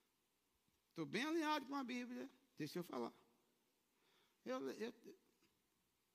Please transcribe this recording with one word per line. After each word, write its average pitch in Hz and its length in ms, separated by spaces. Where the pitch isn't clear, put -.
Tô 160 120
bem 196 180
alinhado 302 440
com 277 80
a 277 80
Bíblia." 247 460
Deixa 156 220
eu 170 60
falar. - 260
Eu, 226 240
eu, 220 240